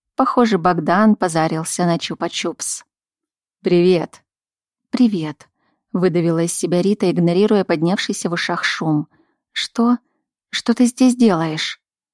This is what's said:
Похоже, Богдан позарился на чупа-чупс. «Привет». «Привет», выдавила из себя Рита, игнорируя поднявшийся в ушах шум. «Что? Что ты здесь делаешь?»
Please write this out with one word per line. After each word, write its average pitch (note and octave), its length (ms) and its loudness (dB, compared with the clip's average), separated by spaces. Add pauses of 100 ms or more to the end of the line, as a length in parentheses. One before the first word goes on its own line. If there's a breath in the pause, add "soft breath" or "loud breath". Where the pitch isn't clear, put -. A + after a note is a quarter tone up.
(160)
Похоже, A#3 420 2
Богдан F3+ 580 2
позарился D#3+ 720 -2
на E3+ 120 0
чупа-чупс. - 880 -8 (760)
«Привет». F3 600 2 (680)
«Привет», F3+ 580 0 (460)
выдавила E3+ 500 0
из E3+ 100 -4
себя F3 280 -2
Рита, G3 280 0
игнорируя F#3 540 2
поднявшийся F3 680 -2
в E3+ 40 -4
ушах E3+ 300 -6
шум. D#3 440 -2 (440)
«Что? A#3+ 460 -2 (520)
Что - 240 -4
ты B3 120 4
здесь B3 300 2
делаешь?» E3 680 0 (320)